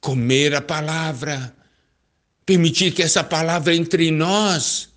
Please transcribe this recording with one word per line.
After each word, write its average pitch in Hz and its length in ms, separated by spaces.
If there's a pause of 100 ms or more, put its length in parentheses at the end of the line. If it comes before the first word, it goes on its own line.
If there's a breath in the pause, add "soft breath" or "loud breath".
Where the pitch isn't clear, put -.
comer 131 540
a 143 80
palavra, 151 920 (920)
permitir 170 460
que 185 100
essa 165 200
palavra 165 540
entre 165 320
em 160 40
nós 180 840